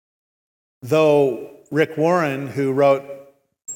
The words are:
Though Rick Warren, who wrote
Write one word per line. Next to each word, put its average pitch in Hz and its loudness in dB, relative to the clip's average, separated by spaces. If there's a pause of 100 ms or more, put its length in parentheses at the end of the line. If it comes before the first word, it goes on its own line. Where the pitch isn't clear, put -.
(840)
Though 143 2 (220)
Rick 151 -2
Warren, 151 -2
who 135 -2
wrote 139 2 (720)